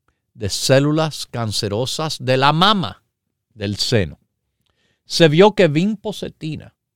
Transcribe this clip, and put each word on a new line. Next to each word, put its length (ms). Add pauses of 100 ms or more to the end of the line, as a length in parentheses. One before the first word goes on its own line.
(340)
de 160
células 760
cancerosas 920
de 160
la 160
mama, 520 (500)
del 220
seno, 420 (880)
se 240
vio 260
que 140
vinpocetina 1080 (220)